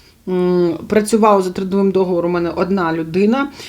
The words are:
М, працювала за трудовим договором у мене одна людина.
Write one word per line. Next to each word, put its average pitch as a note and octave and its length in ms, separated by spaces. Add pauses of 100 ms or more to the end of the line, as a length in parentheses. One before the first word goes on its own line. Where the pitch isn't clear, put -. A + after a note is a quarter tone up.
(280)
М, F3+ 500 (100)
працювала G#3+ 540
за F#3 80
трудовим G3 420
договором F3+ 400
у - 20
мене E3+ 160
одна F3 440
людина. G3+ 580 (180)